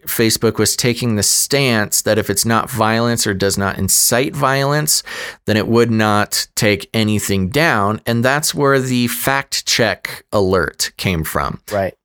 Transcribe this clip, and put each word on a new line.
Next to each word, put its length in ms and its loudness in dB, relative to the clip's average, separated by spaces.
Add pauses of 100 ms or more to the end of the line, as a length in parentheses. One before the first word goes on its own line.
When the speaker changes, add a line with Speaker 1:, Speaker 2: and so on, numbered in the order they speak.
Speaker 1:
Facebook 540 0
was 160 2
taking 400 0
the 80 0
stance 800 0
that 160 2
if 100 -2
it's 160 0
not 240 0
violence 560 0
or 80 0
does 240 0
not 220 -2
incite 560 0
violence, 680 0 (460)
then 100 2
it 100 0
would 220 4
not 560 0 (100)
take 380 0
anything 560 0
down. 560 0
And 180 0
that's 300 0
where 260 2
the 280 0
fact 580 -4
check 680 -2
alert 680 0
came 260 -2
from. 360 -4 (120)
Speaker 2:
Right. 340 -2